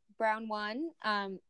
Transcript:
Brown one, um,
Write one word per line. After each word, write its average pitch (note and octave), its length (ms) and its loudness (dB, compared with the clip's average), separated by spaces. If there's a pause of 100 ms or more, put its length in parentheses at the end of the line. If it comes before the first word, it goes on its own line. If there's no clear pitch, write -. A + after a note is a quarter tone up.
(180)
Brown A3 300 2
one, G#3+ 420 -2 (120)
um, G3+ 360 0 (120)